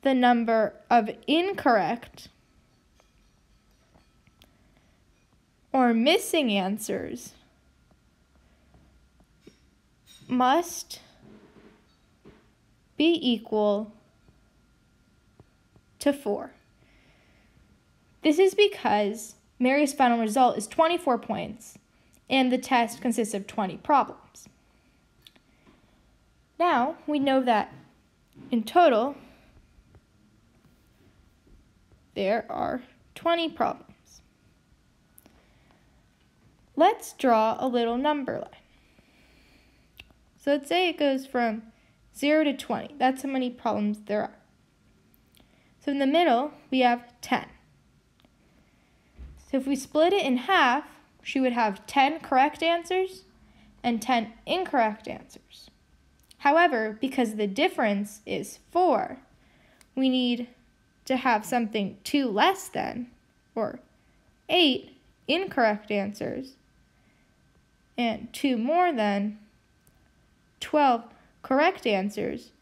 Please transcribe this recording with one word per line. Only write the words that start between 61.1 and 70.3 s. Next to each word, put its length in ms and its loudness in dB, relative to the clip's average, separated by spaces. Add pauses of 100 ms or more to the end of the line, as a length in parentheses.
have 280 0
something 600 -4
two 240 0
less 400 0
than, 400 -8 (480)
or 240 -4 (680)
eight 480 0 (300)
incorrect 640 0
answers, 640 -6 (1500)
and 340 -6
two 240 -2
more 360 0
than, 460 -2 (1200)